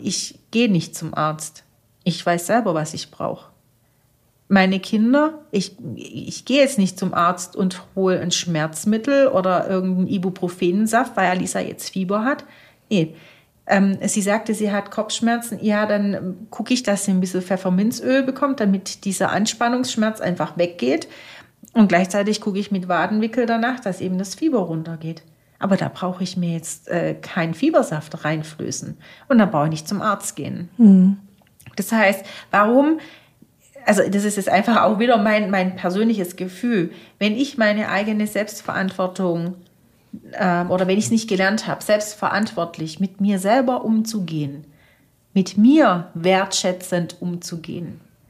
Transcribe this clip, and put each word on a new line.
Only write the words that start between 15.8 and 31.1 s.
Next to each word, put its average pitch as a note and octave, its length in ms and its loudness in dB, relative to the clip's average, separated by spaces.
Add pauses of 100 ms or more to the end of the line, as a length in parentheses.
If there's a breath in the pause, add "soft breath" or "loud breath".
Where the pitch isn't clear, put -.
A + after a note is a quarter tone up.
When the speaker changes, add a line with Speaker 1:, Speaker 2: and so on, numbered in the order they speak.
Speaker 1:
dann, G3+ 280 0
ähm, F#3 220 -6 (140)
gucke G#3+ 220 -4
ich, B3 120 0
dass G3+ 200 0
sie - 60 0
ein F#3 100 4
bisschen F#3 220 -2
Pfefferminzöl G3+ 800 0
bekommt, C4+ 380 -2
damit G3 440 0
dieser F#3+ 280 0
Anspannungsschmerz A3+ 880 0
einfach E3+ 360 -4
weggeht. A#3+ 520 -2 (640 loud breath)
Und G#3+ 160 6
gleichzeitig G3 520 2
gucke G3+ 200 -2
ich G3+ 100 -6
mit F3+ 160 -2
Wadenwickel G#3+ 600 0
danach, A#3 340 -2
dass F#3 200 -6
eben F#3 180 -4
das F#3+ 180 -6
Fieber C#4+ 240 0
runtergeht. E3 600 -6 (360)
Aber F#3+ 180 2
da E3 160 -2
brauche F3+ 300 -6
ich F#3 140 -6
mir F3 160 -2
jetzt, - 360 -8
äh, D#3+ 320 -2
keinen E3 340 -4
Fiebersaft B3+ 720 0
reinflößen. - 720 -6 (320 soft breath)
Und B3+ 100 6
dann G3 120 6
brauche D3+ 140 2
ich D#3+ 60 0
nicht D#3 180 -6
zum G3 120 -4
Arzt - 360 -4
gehen. D3+ 320 -8 (100)
Speaker 2:
Mhm. G3 380 10 (580)